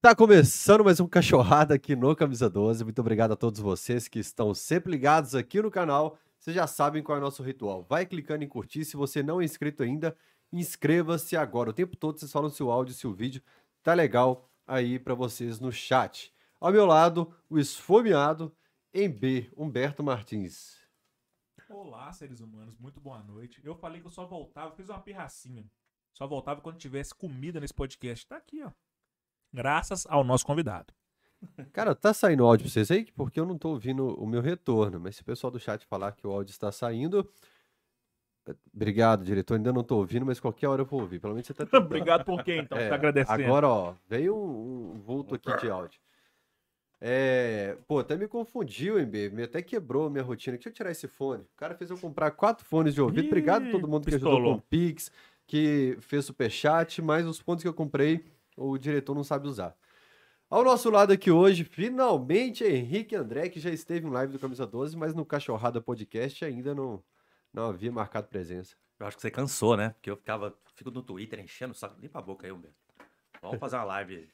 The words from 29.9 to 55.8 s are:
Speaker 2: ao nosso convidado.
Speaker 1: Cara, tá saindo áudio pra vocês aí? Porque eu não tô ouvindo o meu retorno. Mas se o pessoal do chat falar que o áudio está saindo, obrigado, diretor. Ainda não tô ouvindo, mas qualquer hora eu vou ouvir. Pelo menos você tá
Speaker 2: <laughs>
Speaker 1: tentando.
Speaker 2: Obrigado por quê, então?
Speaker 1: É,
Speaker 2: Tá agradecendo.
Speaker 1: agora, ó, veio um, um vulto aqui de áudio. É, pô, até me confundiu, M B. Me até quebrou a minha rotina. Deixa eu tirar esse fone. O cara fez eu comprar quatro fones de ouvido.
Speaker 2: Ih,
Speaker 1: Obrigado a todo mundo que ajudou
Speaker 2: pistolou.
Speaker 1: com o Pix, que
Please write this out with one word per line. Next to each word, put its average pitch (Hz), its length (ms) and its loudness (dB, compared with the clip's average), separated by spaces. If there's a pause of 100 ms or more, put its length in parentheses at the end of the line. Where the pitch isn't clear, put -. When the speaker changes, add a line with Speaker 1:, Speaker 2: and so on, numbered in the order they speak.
Speaker 2:
ao 143 160 4
nosso 123 220 0
convidado. 143 480 -6 (800)
Speaker 1:
Cara, 202 200 0
tá 208 200 2
saindo 160 320 4
áudio 117 180 8
pra - 80 -6
vocês 107 180 0
aí? 220 240 2
Porque 131 240 -6
eu 160 60 -2
não 175 140 -6
tô 160 100 -8
ouvindo 131 460 -4
o 107 120 -8
meu 120 140 -2
retorno. 113 580 0
Mas 92 180 -12
se - 40 -20
o - 60 -20
pessoal 123 240 -6
do 123 100 -12
chat 107 240 -8
falar 101 280 -6
que - 140 -16
o 101 60 -6
áudio 101 200 -6
está 101 200 -8
saindo, 156 580 -4 (1400)
obrigado, 104 480 2
diretor. 98 340 -2
Ainda 110 140 0
não 123 140 0
tô 120 140 0
ouvindo, 113 260 -2
mas 131 160 -4
qualquer 123 280 -2
hora 135 120 0
eu 131 60 -2
vou 131 160 -6
ouvir. 90 160 -10
Pelo 104 160 -8
menos 120 120 -10
você 143 60 -16
tá 151 120 -8
Speaker 2:
<laughs> - 40 -8
Speaker 1:
tentando. 247 160 6
Speaker 2:
Obrigado 165 400 0
por 175 180 -4
quê, 170 200 -4
então? 127 160 -6
Speaker 1:
É, 113 100 -2
Speaker 2:
Tá 147 60 0
agradecendo. 143 500 2
Speaker 1:
agora, 139 240 4
ó, 92 260 0 (140)
veio 151 260 -2
um, 123 600 -8
um 107 60 -14
vulto 127 340 -8
aqui 107 260 -4
de 113 100 -4
áudio. 90 300 -10 (960)
É, 123 800 0 (100)
pô, 147 120 -2
até 147 180 -4
me 202 100 -6
confundiu, 220 720 -6
M 151 120 2
B. 104 180 -4
Me 110 140 -8
até 120 180 -6
quebrou 156 460 -4
a 147 40 -4
minha 139 140 -4
rotina. 123 320 -8
Deixa - 140 -14
eu - 20 -20
tirar 190 200 -8
esse 160 140 -12
fone. 131 360 -8
O - 160 -20
cara 165 160 -12
fez 175 160 -14
eu 180 80 -10
comprar 156 320 -2
quatro 214 340 0
fones 156 300 2
de 143 80 2
ouvido. 214 220 2
Speaker 2:
Ih, 302 40 -2
Speaker 1:
Obrigado 262 400 2
a - 20 -4
todo 185 160 0
mundo 151 220 -2
que 156 60 0
ajudou 143 180 2
Speaker 2:
pistolou. 123 220 4
Speaker 1:
com 107 60 -4
o - 20 -20
Pix, 165 500 -2 (340)
que 147 540 0